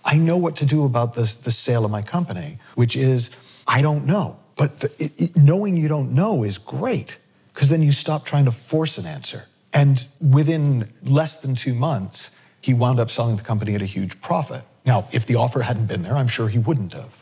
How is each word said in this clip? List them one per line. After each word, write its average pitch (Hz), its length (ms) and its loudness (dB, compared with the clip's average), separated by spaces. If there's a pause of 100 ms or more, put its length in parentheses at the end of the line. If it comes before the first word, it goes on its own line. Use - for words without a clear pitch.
I 143 140 2
know 165 200 4
what 165 200 0
to 147 80 -2
do 147 180 4
about 120 300 0
this, 110 220 -2
the - 160 -6
sale 117 340 0
of 104 60 -2
my 104 100 -4
company," 92 560 -6 (160)
which 120 220 2
is, 131 340 0 (380)
"I 123 140 2
don't 147 240 0
know." 156 320 0 (180)
But - 240 -2
the, - 80 -4 (160)
it, - 180 -6
it, 170 160 0
knowing 175 400 4
you 156 100 0
don't 143 260 -2
know 165 300 2
is 101 140 -4
great, - 640 -6 (340)
'cause 139 160 2
then 160 140 2
you 143 80 4
stop 151 340 -2
trying 143 200 2
to 120 60 2
force 156 460 -4
an 90 80 -10
answer. 95 400 -12 (300)
And 139 300 4 (160)
within 143 680 2 (140)
less 147 380 0
than 135 120 -4
two 123 200 -4
months, 101 580 -4 (300)
he 131 120 0
wound 120 260 2
up 113 100 0
selling 117 260 -2
the 98 80 -6
company 104 320 -2
at 101 60 -2
a 98 40 -2
huge 95 360 -8
profit. 165 420 -4 (220)
Now, 110 260 2
if 117 140 -2
the 120 100 0
offer 123 260 0
hadn't 113 260 -2
been 90 140 -4
there, 104 140 -4
I'm 131 140 0
sure 113 180 -2
he 107 100 0
wouldn't 113 360 -2
have. 67 160 -16 (120)